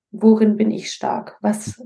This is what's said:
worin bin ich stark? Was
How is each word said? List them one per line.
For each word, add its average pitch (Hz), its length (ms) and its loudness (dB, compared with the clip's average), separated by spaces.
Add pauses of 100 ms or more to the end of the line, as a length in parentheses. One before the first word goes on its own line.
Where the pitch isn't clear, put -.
(100)
worin 214 460 4
bin 214 140 0
ich - 220 -8
stark? - 480 -8
Was 214 460 -6